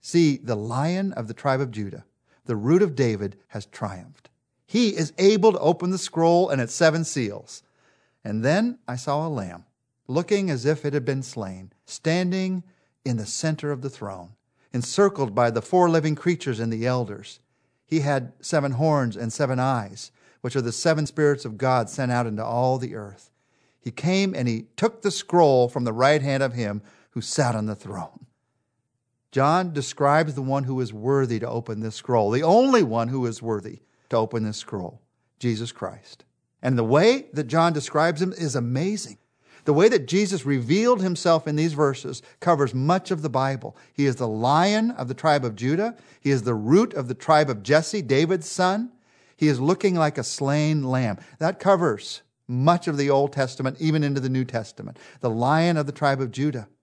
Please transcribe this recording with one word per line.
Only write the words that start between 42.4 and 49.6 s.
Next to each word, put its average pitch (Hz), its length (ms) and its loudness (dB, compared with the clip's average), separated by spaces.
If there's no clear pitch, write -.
much 160 380 0
of 170 100 -2
the 151 80 -4
Bible. 131 460 -4
He 143 140 0
is 127 100 2
the 120 140 -4
Lion 170 600 2
of 131 180 -8
the 131 40 -4
tribe 147 300 2
of 110 140 -4
Judah. 165 400 -2
He 139 80 -2
is 127 140 2
the 120 120 0
Root 139 380 4
of 135 160 -6
the 123 60 -6
tribe 156 340 4
of 104 140 -6
Jesse, 156 380 2
David's 156 460 0
son. 196 460 -2
He 151 140 2
is 127 100 0
looking 180 360 2